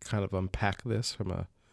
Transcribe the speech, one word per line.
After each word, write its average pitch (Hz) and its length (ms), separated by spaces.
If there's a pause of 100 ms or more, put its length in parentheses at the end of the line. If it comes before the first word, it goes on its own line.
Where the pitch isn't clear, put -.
kind 104 240
of 95 100
unpack 95 480
this 113 300
from 98 180
a 90 160 (260)